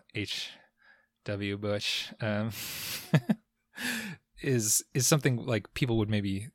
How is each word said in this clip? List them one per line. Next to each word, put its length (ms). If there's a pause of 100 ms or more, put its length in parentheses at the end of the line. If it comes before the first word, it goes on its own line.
(140)
H 380 (760)
W 320
Bush, 520 (120)
um, 300 (600)
<laughs> 1300
is, 500
is 140
something, 300
like, 360
people 240
would 120
maybe 460